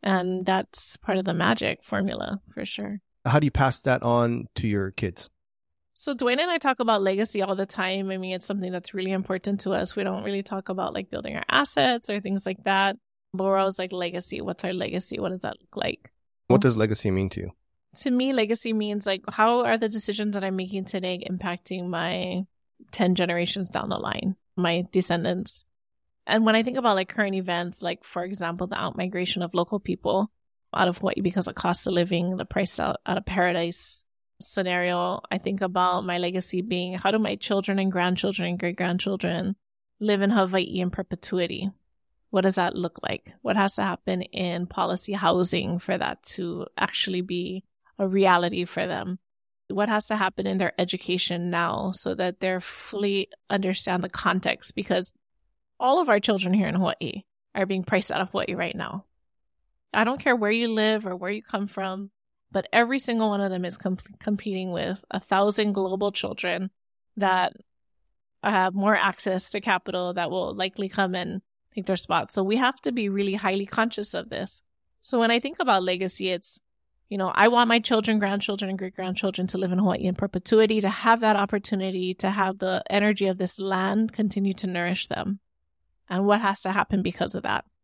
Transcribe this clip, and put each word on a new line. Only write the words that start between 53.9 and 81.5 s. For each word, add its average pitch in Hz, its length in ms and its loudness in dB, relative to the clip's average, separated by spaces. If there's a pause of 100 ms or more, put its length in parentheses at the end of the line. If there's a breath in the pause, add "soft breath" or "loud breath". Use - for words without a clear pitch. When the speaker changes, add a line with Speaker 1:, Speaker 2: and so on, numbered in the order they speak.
Speaker 1:
the - 40 -6
context? - 680 0
Because 185 360 0 (680)
all 269 200 4
of 311 80 2
our 208 120 6
children 190 340 2
here 208 140 4
in 165 80 0
Hawaii - 480 0 (300)
are 196 120 0
being 190 160 -2
priced 190 300 0
out - 80 0
of 185 100 -4
Hawaii - 240 -2
right 175 220 -4
now. - 300 -8 (840)
I 214 120 4
don't 254 160 -2
care 254 160 4
where 208 160 2
you 233 160 2
live 220 360 2
or 185 120 -4
where 185 160 -6
you 214 100 -6
come 202 240 -4
from, 196 440 -6 (420)
but 190 200 -2
every 240 280 4
single 226 280 0
one 202 120 0
of 196 100 0
them 185 140 -2
is 175 120 -6
com-, 190 220 -2 (220)
competing 190 500 -4
with 185 400 -4
a - 80 -4
thousand 202 540 2
global 196 400 0
children 180 580 -4 (460)
that 185 380 2 (920)
have 190 280 4
more 196 220 4
access 190 560 0
to 208 100 -4
capital 180 540 -2
that 175 160 0
will 180 240 -2
likely 190 340 -4
come 190 280 0
and 185 260 -4 (320)
take 190 120 -6
their 185 100 2
spot. 160 340 -2
So 196 120 0
we 196 140 2
have 262 260 2
to 277 100 -2
be 226 160 0
really 196 260 0
highly 196 320 0
conscious 220 480 -2
of 180 140 -6
this. - 340 -8 (380)
So - 180 -2
when 226 120 4
I 240 100 4
think 285 200 -8
about 220 220 4
legacy, 185 480 -2
it's, - 300 -4 (480)
you 202 100 -4
know, 190 160 0
I 208 140 8
want 240 200 6
my 233 120 6
children, 220 380 2
grandchildren, 202 500 -2
and 190 100 -4
great-grandchildren 190 680 -2
to 190 100 -4
live 185 140 0
in 185 60 2
Hawaii 190 260 4
in 180 100 2
perpetuity, 214 680 4
to 196 60 2
have 233 320 4
that 214 160 6
opportunity, 190 800 -2